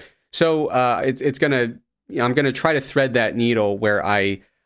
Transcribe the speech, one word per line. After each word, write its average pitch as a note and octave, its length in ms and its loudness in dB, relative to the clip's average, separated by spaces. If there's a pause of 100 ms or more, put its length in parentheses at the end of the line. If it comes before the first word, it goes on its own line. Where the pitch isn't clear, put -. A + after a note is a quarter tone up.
(320)
So, D#3+ 340 -2
uh, B2 380 0
it's, C3 180 -4
it's C3+ 160 -2
gonna, B2+ 400 0 (300)
you - 80 -10
know, A#2+ 80 0
I'm B2 100 0
gonna C#3 180 2
try D#3+ 220 0
to C#3+ 60 0
thread C3+ 340 0
that A2+ 200 2
needle A2 440 2
where G#2 260 2
I, G2 380 0 (240)